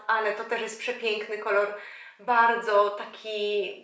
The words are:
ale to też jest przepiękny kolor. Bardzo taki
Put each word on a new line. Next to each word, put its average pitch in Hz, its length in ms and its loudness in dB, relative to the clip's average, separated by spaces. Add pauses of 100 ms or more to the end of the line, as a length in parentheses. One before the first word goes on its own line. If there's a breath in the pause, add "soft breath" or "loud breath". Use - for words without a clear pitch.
ale 220 260 0
to 220 120 -6
też 233 160 -4
jest 220 200 -8
przepiękny 220 580 -4
kolor. 208 360 0 (460 loud breath)
Bardzo 226 720 4
taki 208 840 -4 (120)